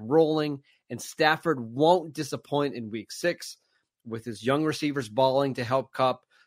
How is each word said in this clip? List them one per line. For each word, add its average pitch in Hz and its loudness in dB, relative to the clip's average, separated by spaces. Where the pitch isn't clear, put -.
rolling, 151 2
and 120 -8
Stafford 156 0
won't 151 2
disappoint 143 -4
in 110 -10
week 110 -10
six. - -4
With 113 -10
his 110 -10
young 143 2
receivers 143 -4
balling 131 2
to 123 -4
help 123 -2
Kupp, 131 0